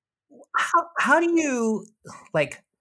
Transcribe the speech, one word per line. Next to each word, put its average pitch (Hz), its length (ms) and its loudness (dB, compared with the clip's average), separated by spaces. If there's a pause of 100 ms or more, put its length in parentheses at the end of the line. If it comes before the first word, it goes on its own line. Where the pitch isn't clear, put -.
(580)
how, 339 300 0 (100)
how 277 220 4
do 339 100 0
you, 254 560 0 (480)
like, 147 300 -2 (180)